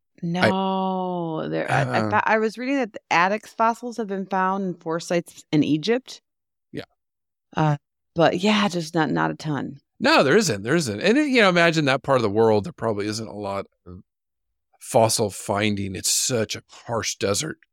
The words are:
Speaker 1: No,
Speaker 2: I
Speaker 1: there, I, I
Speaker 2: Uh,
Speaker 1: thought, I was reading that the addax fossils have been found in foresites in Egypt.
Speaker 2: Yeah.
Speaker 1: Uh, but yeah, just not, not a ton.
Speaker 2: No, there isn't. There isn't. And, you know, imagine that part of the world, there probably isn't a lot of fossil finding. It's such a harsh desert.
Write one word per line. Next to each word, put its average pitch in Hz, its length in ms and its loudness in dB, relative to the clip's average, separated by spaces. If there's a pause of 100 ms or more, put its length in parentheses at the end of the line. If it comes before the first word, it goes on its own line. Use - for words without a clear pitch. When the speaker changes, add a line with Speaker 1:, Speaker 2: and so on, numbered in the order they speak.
(200)
Speaker 1:
No, 185 1200 -2
Speaker 2:
I 151 40 -6
Speaker 1:
there, 160 220 -4
I, - 120 2
I 127 180 -2
Speaker 2:
Uh, 107 100 -2
Speaker 1:
thought, 208 160 2
I 220 120 2
was 220 200 -2
reading 262 200 -2
that 226 140 -4
the - 80 -16 (100)
addax 190 380 2
fossils 226 500 -2
have 214 100 -4
been 196 180 -4
found 190 380 0
in 180 100 -4
foresites 170 800 -6
in 151 100 4
Egypt. 160 580 -2 (520)
Speaker 2:
Yeah. 95 120 -10 (720)
Speaker 1:
Uh, 151 200 2 (380)
but 165 260 2
yeah, 208 280 2
just 165 260 -6
not, 156 160 0
not 160 200 -2
a 156 60 -6
ton. 139 420 -6 (220)
Speaker 2:
No, 285 240 4
there 143 120 4
isn't. 131 260 0
There 123 140 -2
isn't. 117 240 -2
And, 214 160 2
you 269 240 2
know, 196 80 6
imagine 170 380 4
that 135 160 2
part 139 160 2
of 117 40 -2
the 104 80 2
world, 107 340 4
there 87 80 -10
probably 104 340 -4
isn't 107 220 -6
a - 80 -14
lot 98 300 -8 (200)
of 90 140 -16 (800)
fossil 110 500 2
finding. 101 640 -2
It's 92 140 -4
such 113 460 -2
a - 60 -14 (240)
harsh 113 300 -4
desert. 104 420 -2 (140)